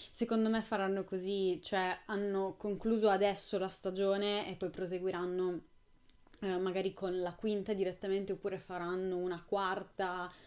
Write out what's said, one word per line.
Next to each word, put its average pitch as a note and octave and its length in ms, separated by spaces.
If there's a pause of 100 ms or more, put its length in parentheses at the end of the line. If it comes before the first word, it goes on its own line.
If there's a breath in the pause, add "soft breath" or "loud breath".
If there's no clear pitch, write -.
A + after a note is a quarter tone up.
(100)
secondo A3 400
me A3 100
faranno G3 440
così, F#3+ 580
cioè F#3 460
hanno G3 500
concluso G#3+ 500
adesso G3 480
la F#3 140
stagione G3 800
e F#3 60
poi F#3 120
proseguiranno, F3+ 920 (800)
eh, F#3 180
magari F#3 340
con F#3 300
la F3 100
quinta G#3 400
direttamente, G3 600
oppure F#3+ 260
faranno F3+ 580
una F3+ 260
quarta, F#3+ 880 (160 loud breath)